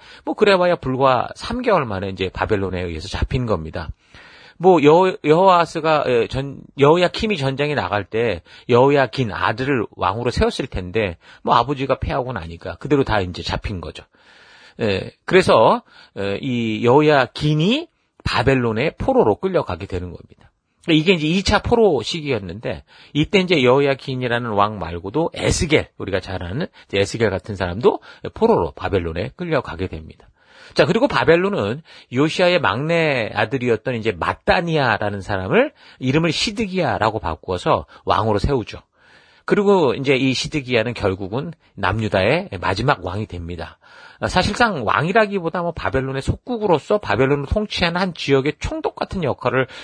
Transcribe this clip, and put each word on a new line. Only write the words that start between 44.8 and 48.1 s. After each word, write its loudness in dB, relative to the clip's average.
왕이라기보다 0
뭐 -4
바벨론의 -4
속국으로서 0
바벨론을 0
통치하는 -2
한 -2